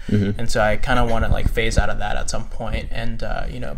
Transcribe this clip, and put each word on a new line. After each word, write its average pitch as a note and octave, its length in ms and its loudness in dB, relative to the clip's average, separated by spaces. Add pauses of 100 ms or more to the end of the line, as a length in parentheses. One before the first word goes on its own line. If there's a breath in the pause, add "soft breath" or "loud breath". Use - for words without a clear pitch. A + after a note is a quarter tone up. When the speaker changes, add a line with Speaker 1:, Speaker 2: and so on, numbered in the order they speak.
Speaker 1:
Mm-hmm. G2+ 300 0
Speaker 2:
And A#2 120 4
so A#2 100 2
I G#2+ 160 2
kinda B2 280 2
wanna, A2+ 240 2
like, G#2 200 2
phase A2+ 300 0
out G#2+ 120 2
of G#2 80 0
that G#2 180 -2
at B2 140 -2
some - 180 -2
point A2 440 -6
and, A2+ 300 -2
uh, - 260 -2
you B2+ 100 -6
know, B2 200 -6